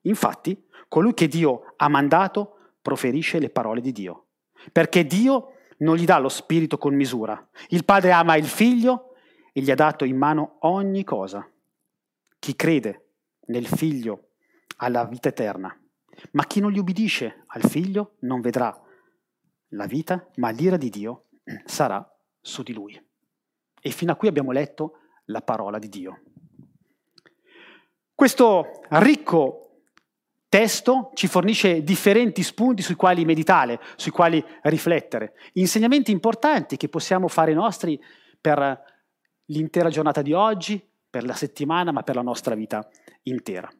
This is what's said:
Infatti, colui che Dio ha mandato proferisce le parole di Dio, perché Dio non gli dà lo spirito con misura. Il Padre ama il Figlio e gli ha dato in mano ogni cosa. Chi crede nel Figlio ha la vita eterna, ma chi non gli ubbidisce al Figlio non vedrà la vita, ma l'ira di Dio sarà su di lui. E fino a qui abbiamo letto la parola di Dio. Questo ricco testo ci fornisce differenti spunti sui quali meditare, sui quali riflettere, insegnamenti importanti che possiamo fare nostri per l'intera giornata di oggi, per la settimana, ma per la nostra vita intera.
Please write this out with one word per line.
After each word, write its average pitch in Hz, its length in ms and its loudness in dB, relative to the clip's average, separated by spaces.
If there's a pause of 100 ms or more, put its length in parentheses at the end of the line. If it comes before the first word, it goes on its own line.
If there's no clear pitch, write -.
Infatti, - 640 -4 (220)
colui 208 240 2
che 160 140 2
Dio 147 500 -2
ha 147 100 2
mandato 165 920 0
proferisce 139 580 -2
le 135 120 -2
parole 113 280 -2
di 127 120 -6
Dio, 95 340 -12 (460)
perché 165 340 2
Dio 247 480 0 (240)
non 160 180 2
gli 170 100 0
dà 170 120 6
lo 131 120 0
spirito 160 500 -2
con 139 160 0
misura. 117 520 -4 (220)
Il 170 160 0
Padre 190 260 6
ama 165 240 6
il 151 120 2
Figlio 240 680 2 (400)
e 135 80 -4
gli 139 80 0
ha 131 60 4
dato 151 280 2
in 131 140 -2
mano 147 440 0
ogni 196 420 0
cosa. 98 440 -8 (920)
Chi - 160 -8
crede 127 540 -2 (380)
nel 120 200 -6
Figlio 123 640 -4 (480)
ha 123 120 -4
la 120 160 0
vita 123 240 -6
eterna, 95 480 -8 (540)
ma 196 140 -2
chi - 140 -4
non 202 120 0
gli 196 80 -2
ubbidisce 180 680 -4
al - 140 -10
Figlio 190 600 -2
non 123 200 -4
vedrà 117 340 -4 (1000)
la 101 120 -10
vita, 160 500 -6
ma 123 140 -2
l'ira 160 260 0
di 135 140 -4
Dio 104 380 -12 (360)
sarà 104 420 -4 (360)
su - 200 -14
di 127 120 -12
lui. 104 280 -16 (800)
E 147 120 -8
fino 170 200 -4
a 143 40 0
qui 214 120 -2
abbiamo 139 240 -2
letto 151 460 -6 (280)
la 110 160 -10
parola 107 380 -6
di 107 80 -14
Dio. 92 360 -16 (1900)
Questo 220 760 4
ricco 165 960 4 (680)
testo 226 640 2
ci - 140 -4
fornisce 180 560 0
differenti 196 600 2
spunti 226 380 0
sui 165 140 -4
quali 180 280 4
meditare, 156 560 2 (160)
sui - 160 -8
quali 170 320 4 (200)
riflettere, 151 720 -2 (180)
insegnamenti 220 580 2
importanti 226 640 0
che - 140 -8
possiamo 180 400 -2
fare 160 240 2
nostri 175 440 -2 (440)
per 139 420 0 (600)
l'intera 160 420 -2
giornata 151 340 0
di 143 120 -2
oggi, 202 520 -2 (240)
per 120 140 -8
la 123 100 -6
settimana, 156 600 -4
ma 117 100 -4
per 131 120 -4
la 123 60 -2
nostra 120 340 -4
vita 107 300 -8 (380)
intera. 107 460 -8 (100)